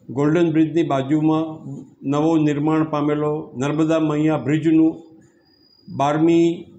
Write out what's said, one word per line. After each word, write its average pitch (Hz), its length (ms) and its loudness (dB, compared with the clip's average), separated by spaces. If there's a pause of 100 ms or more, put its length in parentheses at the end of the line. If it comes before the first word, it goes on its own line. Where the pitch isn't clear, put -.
ગોલ્ડન 151 420 0
બ્રિજની 156 320 2
બાજુમાં 151 600 0 (680)
નવો 156 280 2
નિર્માણ 151 460 0
પામેલો 151 720 -4
નર્મદા 151 420 0
મૈયા 151 380 0
બ્રિજનું 160 640 2 (960)
બારમી 165 680 2 (140)